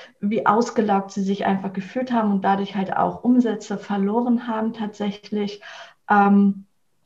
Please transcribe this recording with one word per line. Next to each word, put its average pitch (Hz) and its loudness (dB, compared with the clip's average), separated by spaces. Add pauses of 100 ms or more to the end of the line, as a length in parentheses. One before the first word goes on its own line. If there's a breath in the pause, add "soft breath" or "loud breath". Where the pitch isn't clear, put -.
(200 loud breath)
wie 208 -2
ausgelaugt 208 2
sie 196 -4
sich 196 -2
einfach 196 -2
gefühlt 254 -6
haben 220 0
und 196 0
dadurch 196 0
halt 190 -4
auch 180 -2
Umsätze 226 2
verloren 226 0
haben 220 -2
tatsächlich. 208 -6 (480 loud breath)
Ähm, 202 4 (400)